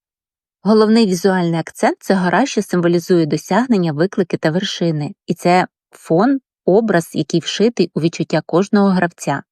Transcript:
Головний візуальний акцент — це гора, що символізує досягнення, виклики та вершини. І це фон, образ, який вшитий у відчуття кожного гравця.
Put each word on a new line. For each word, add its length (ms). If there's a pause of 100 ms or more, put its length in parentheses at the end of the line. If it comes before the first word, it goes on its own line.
(640)
Головний 440
візуальний 520
акцент — 400
це 160
гора, 300
що 160
символізує 640
досягнення, 680
виклики 440
та 140
вершини. 600 (140)
І 60
це 340 (240)
фон, 480 (260)
образ, 480
який 260
вшитий 540
у 80
відчуття 440
кожного 440
гравця. 640